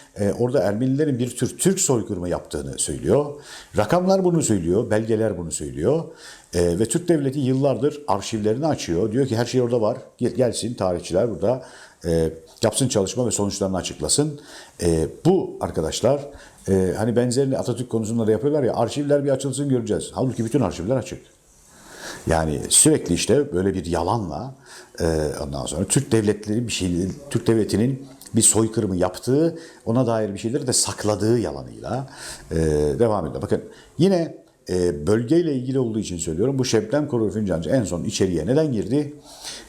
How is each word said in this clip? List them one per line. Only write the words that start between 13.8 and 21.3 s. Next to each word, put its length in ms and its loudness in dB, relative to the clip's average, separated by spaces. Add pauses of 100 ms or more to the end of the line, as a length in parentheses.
E, 240 4 (180)
bu 360 2
arkadaşlar, 600 0 (480)
e, 280 4
hani 200 0
benzerini 420 2
Atatürk 320 -4
konusunda 360 -2
da 40 6
yapıyorlar 320 2
ya, 120 0
arşivler 500 0
bir 60 0
açılsın 380 -2
göreceğiz. 460 0
Halbuki 300 -2
bütün 160 0
arşivler 360 -2
açık. 240 -6 (1080)